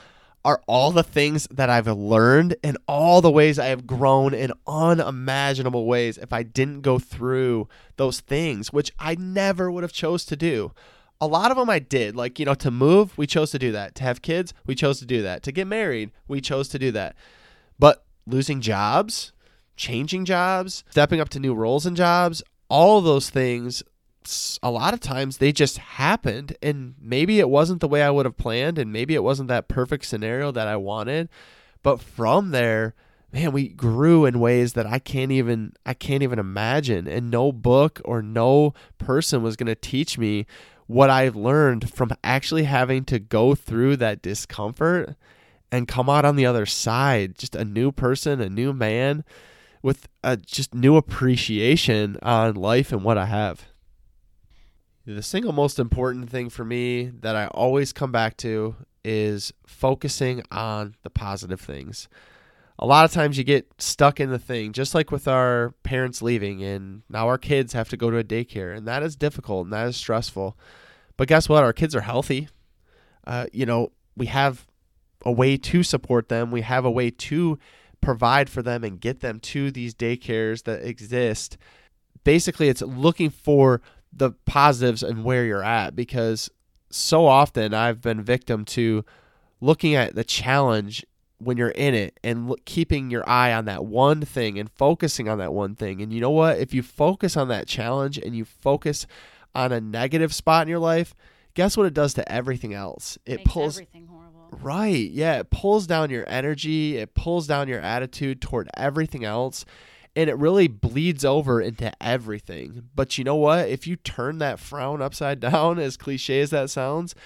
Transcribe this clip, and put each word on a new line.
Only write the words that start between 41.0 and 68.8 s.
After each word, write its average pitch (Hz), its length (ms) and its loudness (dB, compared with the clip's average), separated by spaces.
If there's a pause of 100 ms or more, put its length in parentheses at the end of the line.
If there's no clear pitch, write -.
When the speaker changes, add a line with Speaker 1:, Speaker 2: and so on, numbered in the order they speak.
Speaker 1:
I've 131 260 2
learned 123 560 2
from 120 180 -2 (120)
actually 143 420 0
having 131 420 0
to 123 120 -2
go 113 360 2
through 127 420 0
that 110 260 -2
discomfort 123 920 -4 (540)
and 123 180 -2
come 127 220 -2
out 143 140 6
on 143 120 4
the 135 100 4
other 117 200 2
side, 117 720 0
just - 160 -14
a 107 100 -4
new 113 280 0
person, 135 480 -2
a 95 100 -4
new 123 220 -2
man, 131 520 -2 (580)
with - 260 -2 (140)
a 127 140 0
just - 380 -8
new 131 220 6
appreciation 117 1300 0
on 113 320 2
life 113 380 0
and 101 100 -4
what 107 160 2
I 95 80 0
have. 104 400 -4 (1400)
The 104 160 -10
single 202 300 -4
most 143 260 0
important 123 520 -2
thing 123 180 -6
for 117 160 -10
me 123 420 -4 (140)
that 110 140 -4
I 107 120 -2
always 131 460 0
come 131 200 -6
back 113 260 0
to 110 380 -4 (280)
is 107 480 -2 (140)
focusing 131 760 -4 (100)
on 107 500 -6
the - 80 -16
positive 98 500 -6
things. 69 480 -14 (720)
A - 80 -4
lot 147 180 8
of 165 80 2
times 147 260 0
you 127 60 -2
get 131 340 0
stuck - 400 2
in 135 120 -2
the 123 100 -4
thing, 107 320 -8
just 131 200 -6
like 156 200 0
with 143 160 -6
our 123 440 2 (120)
parents 127 360 -4
leaving, 101 440 -4
and 98 440 -10
now 113 200 -2
our 127 100 0
kids 135 360 -2
have 113 160 -4
to 127 60 -8
go 117 140 -2
to 117 60 -2
a 113 80 -2
daycare, 107 520 -8
and 110 120 -12